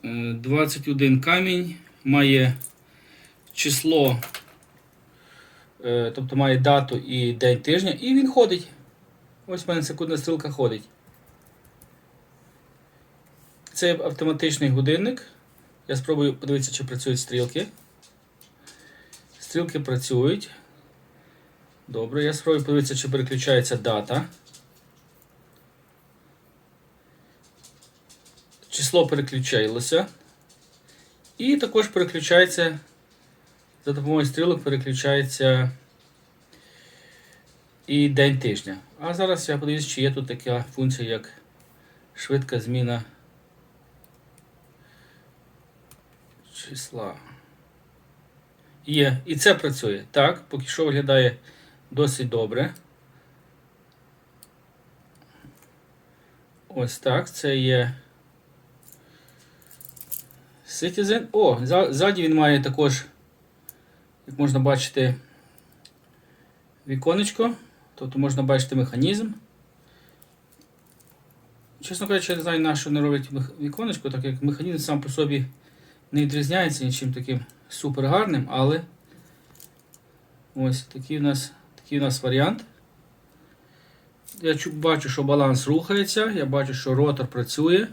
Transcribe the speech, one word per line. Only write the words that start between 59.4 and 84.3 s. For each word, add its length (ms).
Citizen. 640
О, 320
за-, 300
ззаді 300
він 120
має 260
також, 440
як 120
можна 200
бачити, 560
віконечко. 680
Тобто 240
можна 240
бачити 320
механізм. 540
Чесно 260
кажучи, 240
я 60
не 60
знаю, 160
на 160
що 140
не 120
роблять 300
мех-, 280
віконечко, 500
так 160
як 180
механізм 340
сам 240
по 80
собі 360
не 100
відрізняється 640
нічим 280
таким 320
супергарним, 800
але 300
ось 280
такий 340
у 40
нас, 300
такий 240
у 20
нас 220
варіант. 400